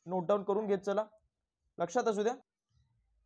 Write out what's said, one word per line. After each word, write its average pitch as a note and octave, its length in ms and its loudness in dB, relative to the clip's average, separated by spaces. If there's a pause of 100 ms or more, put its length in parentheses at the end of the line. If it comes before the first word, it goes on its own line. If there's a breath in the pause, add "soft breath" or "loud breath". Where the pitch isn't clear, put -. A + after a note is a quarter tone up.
नोट F3+ 200 -2
डाऊन G3+ 160 4
करून G#3 240 0
घेत G3+ 120 2
चला, G3+ 260 -2 (760)
लक्षात G#3+ 300 0
असू G#3 140 2
द्या. A#3 120 0 (920)